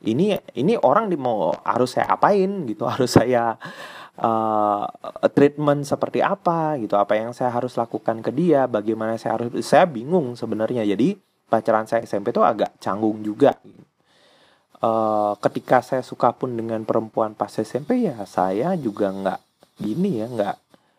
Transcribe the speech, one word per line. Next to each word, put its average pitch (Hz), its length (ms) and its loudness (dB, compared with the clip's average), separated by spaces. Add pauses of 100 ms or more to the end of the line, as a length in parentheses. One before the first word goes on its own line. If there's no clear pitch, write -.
Ini, 170 400 0 (160)
ini 175 240 2
orang 190 320 4
di, 156 80 -2
mau 107 320 0 (100)
harus 123 320 0
saya - 160 0
apain 190 540 2
gitu, 113 240 -4
<laughs> - 40 -2
harus 127 200 0
saya, 117 480 4 (580)
eh, 107 680 0 (520)
treatment 147 480 2
seperti - 400 -2
apa 160 560 -2
gitu, 104 160 -2
apa 101 180 2
yang 110 220 -2
saya 123 180 -2
harus 120 220 -4
lakukan 113 480 -4
ke 113 80 -2
dia, 143 340 4
bagaimana 110 540 -2
saya 113 180 -4
harus, 120 140 -4 (100)
saya 147 220 6
bingung 139 500 -2
sebenarnya. 113 520 -2
Jadi 117 320 2 (280)
pacaran 110 400 2
saya 117 220 0
S - 80 -6
M 101 100 -4
P 120 80 -2
tuh 220 80 2
agak 110 400 0
canggung 107 380 -2
juga. 107 340 2 (1300)
Eh, 110 520 2 (120)
ketika - 400 2
saya 131 180 -4
suka - 320 0
pun 127 220 -6
dengan 113 320 -4
perempuan 110 480 -2
pas - 160 -6
S - 240 -6
M 135 80 -4
P 240 260 0
ya 123 140 -10
saya 98 560 0
juga 104 320 -2
nggak 95 280 -2 (360)
gini 113 480 -2
ya, - 60 -6
nggak 107 260 -2 (420)